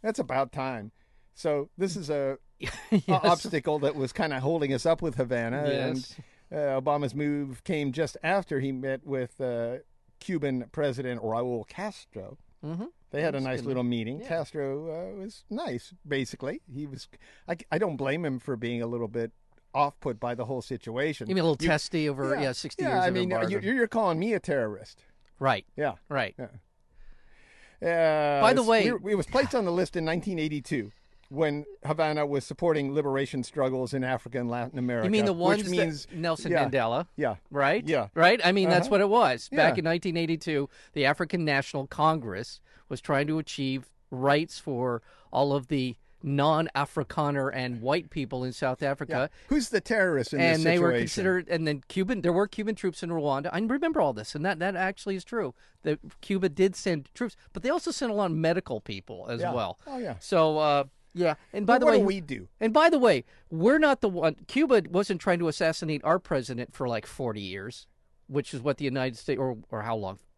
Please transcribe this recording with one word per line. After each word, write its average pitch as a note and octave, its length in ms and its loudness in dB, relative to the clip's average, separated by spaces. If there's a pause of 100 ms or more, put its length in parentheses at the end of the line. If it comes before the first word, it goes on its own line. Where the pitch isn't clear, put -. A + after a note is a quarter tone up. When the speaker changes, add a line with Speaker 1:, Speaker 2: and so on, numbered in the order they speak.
Speaker 1:
That's A3 180 -4
about C3 320 -2
time. B2 400 -8 (420)
So D3 420 -2
this F3 200 -2
is D#3+ 140 -8
a, C#3 280 -2 (100)
Speaker 2:
<laughs> - 120 -20
Yes. - 120 -8 (360)
Speaker 1:
a F#3+ 40 4 (140)
obstacle D#3+ 540 2
that C#3 160 0
was C3+ 160 -2
kinda D3+ 260 -2
holding C#3+ 340 0
us C3 140 0
up E3 160 2
with D3 140 -4
Havana. B2 500 0
Speaker 2:
Yes. C3+ 480 -2 (360)
Speaker 1:
And, - 100 -6
uh, C3+ 200 0
Obama's C#3+ 320 0
move D3 520 -2
came D3 260 -2
just C#3+ 320 -2
after E3 380 0
he C3+ 100 -2
met C3+ 340 -4
with, C3+ 360 -6
uh, A#2+ 380 -4 (420)
Cuban C#3+ 500 -2
President B2+ 520 -2
Raul A#2 440 -2
Castro. - 720 -12 (260)
Speaker 2:
Mm-hmm. E3 200 -8 (260)
Speaker 1:
They C#3+ 120 -4
had D#3+ 120 0
a C#3 40 -2
Speaker 2:
That's C3+ 60 -4
Speaker 1:
nice C3 180 -4
Speaker 2:
good. A#2+ 40 -6
Speaker 1:
little B2+ 160 -2
meeting. A#2+ 380 -2
Speaker 2:
Yeah. A#3+ 80 -14
Speaker 1:
Castro, D3+ 640 -4
uh, F#3 280 -10
was F#3+ 320 -14
nice, G#3 420 -8 (140)
basically. C#3+ 540 -4 (120)
He C#3+ 140 -8
was, C3+ 220 -14 (400)
I, F3 80 -4 (160)
I D3+ 60 0
don't F3 180 -2
blame C#3 280 -2
him C3+ 140 -2
for C3 160 -6
being A#2 260 -4
a A#2 60 -4
little A#2 220 -4
bit A2+ 240 -4 (420)
off C#3+ 260 0
put A#2 200 -4
by A#2+ 140 -4
the A#2 100 -6
whole B2+ 160 -6
situation. B2+ 680 -4
Speaker 2:
You F#3+ 40 0
mean F#3 80 2
a E3 60 4
little D3 160 2
Speaker 1:
You - 60 2
Speaker 2:
testy D3+ 360 0
over, C3+ 280 0
Speaker 1:
Yeah. - 80 -2
Speaker 2:
yeah, C3 100 0
sixty - 300 -8
Speaker 1:
Yeah, E4+ 80 0
Speaker 2:
years F#3+ 140 2
Speaker 1:
I F3+ 40 4
Speaker 2:
of F3+ 60 0
Speaker 1:
mean, F#3 80 0 (100)
Speaker 2:
embargo. F#3 160 0
Speaker 1:
you're, G3 140 -2 (120)
you're A#3+ 140 4
calling F#3+ 300 0
me G#3+ 160 0
a F#3 60 0
terrorist. A#2 640 -4 (360)
Speaker 2:
Right. B2 260 2 (120)
Speaker 1:
Yeah. C#3+ 180 -2 (160)
Speaker 2:
Right. B2+ 280 -2
Speaker 1:
Yeah. B2 100 -10 (1300)
Uh, D#3 600 4
Speaker 2:
By A#3 100 8
the C4 80 4
Speaker 1:
it's, A3 80 2
Speaker 2:
way A3+ 240 6
Speaker 1:
we, G#3 200 -2
it - 20 4
was F#3+ 120 2
placed C4+ 280 0
on A#3 100 2
the F3 80 0
list F3 240 0
in D#3+ 80 -2
nineteen E3+ 340 -2
eighty-two D3 540 -4 (380)
when D3 340 0 (200)
Havana D3+ 420 0
was C#3+ 180 -2
supporting D3 500 0
liberation C#3 480 0
struggles C3 520 -2
in C3 100 -2
Africa B2+ 340 -4
and B2 120 -4
Latin A#2+ 280 -6
America. B2 280 0
Speaker 2:
You F#3 40 2
mean G#3+ 140 4
the G3 80 2
Speaker 1:
which E3+ 80 -2 (240)
Speaker 2:
ones F3+ 60 -4
Speaker 1:
means, E3 340 -2
Speaker 2:
that - 140 -14
Nelson E3 340 -2
Speaker 1:
yeah. D3 160 2
Speaker 2:
Mandela, B2 380 0 (100)
Speaker 1:
Yeah. B2 200 -2 (140)
Speaker 2:
right? C#3+ 380 2
Speaker 1:
Yeah. B2+ 260 0
Speaker 2:
Right? F3+ 300 6
I F3+ 80 6
mean, F#3+ 160 4
that's F3+ 200 6
Speaker 1:
Uh-huh. - 20 0
Speaker 2:
what G3+ 100 6
it G3+ 80 4
was. G3 400 4
Back F3 280 4
Speaker 1:
Yeah. - 20 -2
Speaker 2:
in E3+ 60 -2
nineteen E3 340 0
eighty-two, D#3+ 500 0 (240)
the C#3 140 2
African E3 400 0
National C#3 400 0
Congress B2+ 760 0 (300)
was - 100 -8
trying D3 280 2
to D#3 100 0
achieve C3+ 500 -4 (220)
rights C#3+ 480 2
for B2 420 -2 (320)
all C#3 220 2
of C3+ 140 -2
the B2+ 280 -2 (280)
non-Afrikaner C#3+ 1300 0
and B2 300 -4
white D#3 280 -2
people B2+ 340 -6
in B2+ 80 -6
South B2+ 300 -2
Africa. C#3 500 -2
Speaker 1:
Yeah. - 60 -20 (100)
Who's C#4 220 0
the G#3 100 2
terrorist F#3 520 2
in - 60 -2
this E3+ 200 6
Speaker 2:
And D#3+ 80 0
they E3+ 120 4
were E3+ 120 4
Speaker 1:
situation? - 100 2
Speaker 2:
considered, F#3 480 0
and E3 180 0
then C#3+ 220 -2
Cuban, F#3+ 320 0
there F3 120 2
were F#3+ 140 4
Cuban G#3+ 300 -4
troops - 260 -4
in E3+ 80 -6
Rwanda. D3 420 0
I E3+ 60 -2
remember B3+ 420 0
all C#3+ 120 4
this, A2 240 -8
and D3 100 -4
that, F#3+ 140 0
that F#3 160 -2
actually F#3+ 400 -4
is F3+ 80 -8
true. G3+ 300 -4 (280)
That D#3 160 0 (220)
Cuba F#3+ 280 0
did F#3 280 2
send E3 380 -4
troops, A#3+ 220 -6 (160)
but F3 120 -12
they B3 60 0
also E4+ 200 0
sent B3 220 -2
a - 20 -2
lot G3+ 160 2
of D#3+ 60 0
medical D#3+ 440 0
people F#2+ 480 -10
as A#2 120 -4
Speaker 1:
Yeah. F3 120 -2
Speaker 2:
well. G#2+ 340 -2
Speaker 1:
Oh, C4+ 120 -8
yeah. F#3+ 220 -6
Speaker 2:
So, D#3+ 380 4
uh, D3 260 4 (300)
yeah. F3 200 0 (180)
And G#3 140 -2
by A#3 80 6
Speaker 1:
But B3+ 60 6
Speaker 2:
the D#4 60 6
Speaker 1:
what D4 60 8
Speaker 2:
way, G#3+ 60 8
Speaker 1:
do G3+ 80 6
we G3 140 0
do? C3+ 280 -8 (120)
Speaker 2:
and A3 120 2
by D4+ 160 8
the E4+ 120 6
way, F#3 240 6 (260)
we're G3+ 300 4
not C#4+ 200 4
the A3+ 80 2
one. E3 280 2 (100)
Cuba B3+ 440 4
wasn't F#3 300 0
trying F3 200 2
to E3+ 80 2
assassinate D#3+ 560 0
our E3 160 4
president B2 520 -4
for, C3 160 -4
like, A2+ 180 -2
forty A2+ 340 -6
years, G2 460 -10 (420)
which C#3+ 260 -4
is C3+ 80 -8
what C#3 160 0
the C#3+ 60 -4
United C3 340 -2
States, - 220 -2
or, B2+ 180 -2 (120)
or G#2+ 120 -6
how A2+ 140 -4
long? G2 240 -6 (180)